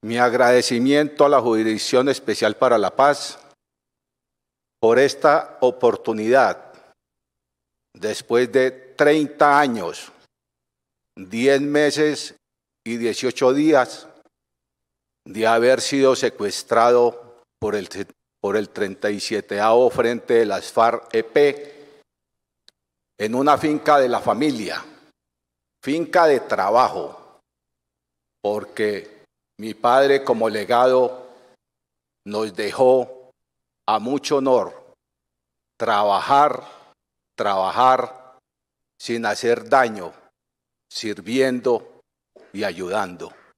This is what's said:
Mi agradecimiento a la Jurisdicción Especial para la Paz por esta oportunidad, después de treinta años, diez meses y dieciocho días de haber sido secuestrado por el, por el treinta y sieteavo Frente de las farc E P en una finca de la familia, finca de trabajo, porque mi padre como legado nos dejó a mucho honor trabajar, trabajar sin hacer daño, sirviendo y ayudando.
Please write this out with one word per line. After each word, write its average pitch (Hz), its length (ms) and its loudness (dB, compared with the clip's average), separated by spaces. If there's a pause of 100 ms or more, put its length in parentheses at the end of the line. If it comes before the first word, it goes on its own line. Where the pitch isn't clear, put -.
Mi 113 160 -8
agradecimiento 123 1080 2
a 143 40 4
la 139 120 4
Jurisdicción 110 680 0
Especial 110 460 -2
para 120 220 2
la 101 180 -2
Paz 139 440 0 (1400)
por 117 200 4
esta 143 640 0
oportunidad, 117 1120 0 (1200)
después 117 580 -4
de 131 200 2
treinta 147 880 2
años, 117 520 -4 (1040)
diez 117 440 0
meses 147 760 -2 (480)
y 117 140 -8
dieciocho 123 560 -2
días 143 540 0 (1160)
de 110 220 -4
haber 120 340 2
sido 135 340 2
secuestrado 117 1300 0 (160)
por 104 180 -6
el, 95 140 -8 (500)
por 101 160 -4
el 104 140 -2
treinta 101 400 -6
y 104 100 -6
sieteavo 113 680 2
Frente 120 460 -2
de 113 100 4
las 98 260 -6
farc 117 420 0
E 110 100 0
P 143 500 0 (1400)
en 107 160 -6
una 139 240 2
finca 151 400 0
de 135 100 2
la 117 120 -2
familia, 107 680 -4 (960)
finca 165 460 0
de 139 120 4
trabajo, 101 1040 -2 (1000)
porque 104 840 -6 (320)
mi 107 160 -12
padre 135 500 2
como 113 260 -2
legado 120 840 0 (920)
nos 107 300 -8
dejó 127 760 0 (560)
a 110 100 0
mucho 131 400 -4
honor 127 580 -2 (840)
trabajar, 107 840 0 (720)
trabajar 101 1040 -2 (600)
sin 117 260 -8
hacer 110 420 -2
daño, 110 460 -2 (760)
sirviendo 117 1120 -4 (520)
y 101 100 -10
ayudando. 90 720 -8 (240)